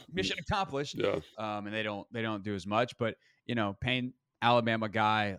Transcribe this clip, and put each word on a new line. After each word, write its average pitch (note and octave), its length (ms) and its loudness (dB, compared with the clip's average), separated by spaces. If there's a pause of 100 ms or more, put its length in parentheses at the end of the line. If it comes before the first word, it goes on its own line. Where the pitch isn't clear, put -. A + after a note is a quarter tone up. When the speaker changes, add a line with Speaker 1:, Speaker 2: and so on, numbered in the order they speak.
(120)
Speaker 1:
Mission F#3+ 280 -2
accomplished." D3+ 560 -2
Speaker 2:
Yeah. - 240 2 (180)
Speaker 1:
Um, G#2 300 -6
and G#2 40 -10
they A2 120 -2
don't, G#2 280 -8
they A2+ 100 -4
don't G#2+ 200 -4
do G2+ 140 -2
as F#2 100 -6
much, A2 320 0
but, A2+ 180 -2 (300)
you A#2+ 80 -4
know, G2+ 260 0
Payne, B2+ 340 -2 (280)
Alabama A2+ 460 4
guy, G#2+ 500 2